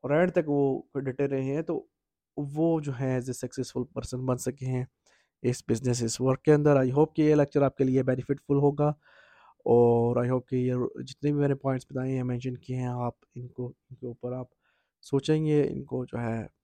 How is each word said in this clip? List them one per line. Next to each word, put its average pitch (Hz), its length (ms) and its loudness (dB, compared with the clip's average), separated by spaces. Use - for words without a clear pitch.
और 135 100 -2
एंड 180 180 2
तक 170 160 0
वो 143 500 0
डटे 139 300 -4
रहे 135 180 -2
हैं, 143 180 -2
तो - 260 -6
वो 156 420 0
जो 143 100 -6
है, 127 300 -2
as 127 60 -8
a 123 60 -6
successful 127 520 -6
person - 280 -10
बन 127 220 -2
सके 131 300 -8
हैं 127 220 -2
इस 123 240 -2
business, 120 360 0
इस 113 180 -4
work 131 200 0
के 156 100 4
अंदर। 147 240 6
I 131 160 4
hope 151 240 4
कि 156 80 2
ये 151 120 6
lecture 143 280 2
आपके 135 200 0
लिए 131 200 2
बेनिफिटफुल 135 540 -2
होगा 143 380 2
और 120 600 4
I - 20 -2
hope 127 200 -2
कि 127 80 -2
ये 123 460 -2
जितने 147 300 -4
भी 147 60 0
मैंने 143 160 2
points 135 360 -4
बताए 131 200 -4
हैं, 127 120 -2
mention 127 320 -4
किए 127 220 -8
हैं, 127 120 -4
आप 123 280 -6
इनको, 123 400 -10
इनके 127 160 -12
ऊपर 123 260 -10
आप 127 160 -10
सोचेंगे, 151 640 2
इनको 127 420 -4
जो - 120 -10
है 113 320 -4